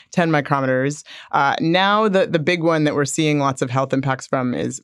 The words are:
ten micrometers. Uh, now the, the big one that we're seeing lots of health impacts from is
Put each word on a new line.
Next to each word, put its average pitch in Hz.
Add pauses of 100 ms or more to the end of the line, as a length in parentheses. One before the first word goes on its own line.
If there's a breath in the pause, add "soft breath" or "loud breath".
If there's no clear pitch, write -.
(120)
ten 170
micrometers. 139 (280 loud breath)
Uh, 143
now 196
the, 190
the 165
big 165
one 160
that 147
we're 143
seeing 151
lots 139
of 135
health 135
impacts 135
from 123
is 127